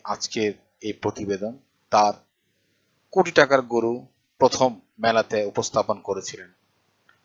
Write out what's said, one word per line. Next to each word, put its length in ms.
আজকের 480
এই 120
প্রতিবেদন। 680
তার 220
কোটি 200
টাকার 320
গরু 440
প্রথম 420
মেলাতে 460
উপস্থাপন 560
করেছিলেন 520